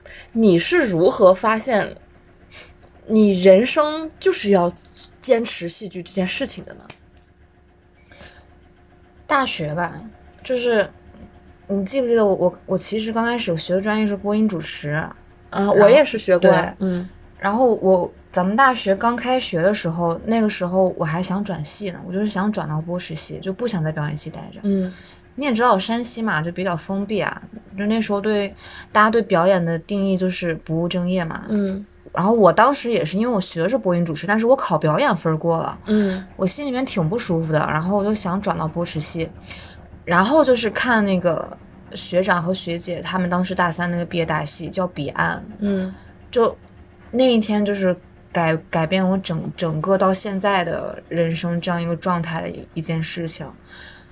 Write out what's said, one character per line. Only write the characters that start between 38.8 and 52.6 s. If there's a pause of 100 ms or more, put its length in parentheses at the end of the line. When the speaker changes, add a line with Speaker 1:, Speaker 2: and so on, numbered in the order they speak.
Speaker 2:
什
系。 (760)
然
后
就
是
看
那
个 (360)
学
长
和
学
姐
他
们
当
时
大
三
那
个
毕
业
大
戏
叫
彼
岸。 (180)
Speaker 1:
嗯。 (360)
Speaker 2:
就 (580)
那
一
天
就
是 (380)
改-， (120)
改
变
我
整-，
整
个
到
现
在
的
人
生
这
样
一
个
状
态
的
一-，